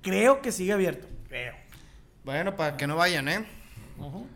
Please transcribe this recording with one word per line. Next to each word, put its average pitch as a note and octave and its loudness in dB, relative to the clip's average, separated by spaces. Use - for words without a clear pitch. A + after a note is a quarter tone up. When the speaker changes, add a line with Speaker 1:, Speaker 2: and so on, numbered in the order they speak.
Speaker 1:
Creo A3+ 6
que B3+ -2
sigue F#3+ 0
abierto, F3+ 0
creo. B2 -8
Speaker 2:
Bueno, E3 -2
para D3+ 0
que C#3+ -2
no D3+ 0
vayan, E3 4
¿eh? G#3 0
Speaker 1:
Ujú. D3+ -10